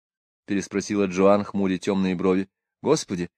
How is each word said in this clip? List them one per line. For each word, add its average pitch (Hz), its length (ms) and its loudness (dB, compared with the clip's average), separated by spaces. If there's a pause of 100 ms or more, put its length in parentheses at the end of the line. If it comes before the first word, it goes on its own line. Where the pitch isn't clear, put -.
(460)
переспросила 101 600 -2
Джоан, 95 380 4
хмуря 95 340 -2
темные 95 360 0
брови. 95 360 0 (320)
«Господи, 113 560 -2